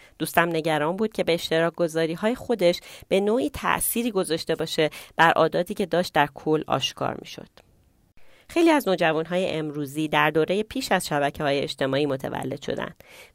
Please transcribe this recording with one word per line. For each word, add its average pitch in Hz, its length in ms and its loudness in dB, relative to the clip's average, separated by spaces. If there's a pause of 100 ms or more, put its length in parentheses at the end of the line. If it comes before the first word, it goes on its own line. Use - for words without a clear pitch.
(180)
دوستم 170 300 2
نگران 160 480 0
بود 214 160 -2
که 185 120 -4
به 165 100 2
اشتراک 165 400 0
گذاری‌های 165 600 -2
خودش 185 460 0 (280)
به 190 120 2
نوعی 240 300 0
تأثیری 190 600 -2
گذاشته 170 440 -2
باشه 160 360 0 (260)
بر 165 140 8
عاداتی 170 440 2
که 196 120 -2
داشت 170 280 -2
در 147 200 4
کل 156 320 -2
آشکار - 540 -4
می‌شد. - 280 -16 (1000)
خیلی 330 220 4
از 294 180 4
نوجوان‌های 170 640 0
امروزی 151 580 -4
در 151 220 4
دوره 160 320 2
پیش - 300 -6
از 185 140 0
شبکه‌های 143 540 0
اجتماعی 135 460 -2
متولد 135 560 -6
شدن. - 280 -6 (440)